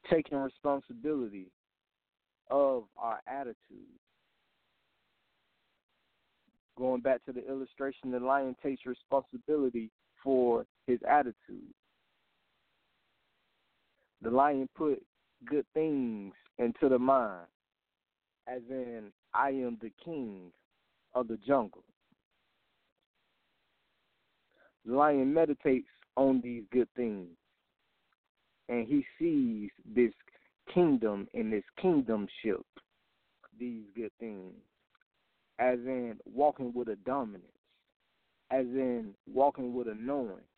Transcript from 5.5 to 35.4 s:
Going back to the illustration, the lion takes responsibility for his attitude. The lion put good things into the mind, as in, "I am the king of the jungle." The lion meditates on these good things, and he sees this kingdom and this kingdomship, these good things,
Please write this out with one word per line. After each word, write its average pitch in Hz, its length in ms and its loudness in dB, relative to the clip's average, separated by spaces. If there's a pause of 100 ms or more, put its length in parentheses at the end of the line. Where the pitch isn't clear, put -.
Going 127 240 -2
back 127 260 0
to 135 60 -10
the 123 140 -8
illustration, 135 640 -8
the 123 80 -4
lion 131 420 0
takes 135 240 -6
responsibility 127 1040 -2 (320)
for 123 440 2 (200)
his 123 120 2 (100)
attitude. 107 640 0 (2500)
The 113 80 -2
lion 135 440 4
put 139 320 0 (380)
good 143 300 -2
things 123 600 -2 (240)
into 120 300 0
the 127 100 6
mind, 120 480 2 (1000)
as 123 200 -8
in, 120 440 -8 (200)
"I 135 180 2
am 123 260 -4
the 110 140 -12
king 107 640 -10 (640)
of 123 140 0
the 113 80 -4
jungle." 110 480 -2 (3000)
The 120 120 -2
lion 143 360 4
meditates 147 560 2 (280)
on 131 240 4
these 120 300 -8
good 120 240 2
things, 101 420 -4 (1300)
and 120 180 -2
he 139 200 0 (120)
sees 117 520 0 (140)
this 113 300 4 (580)
kingdom 113 640 4
and 110 180 -2
this 104 120 -2 (140)
kingdomship, 113 840 0 (920)
these 117 260 -8 (100)
good 110 240 -8
things, 95 360 -12 (1040)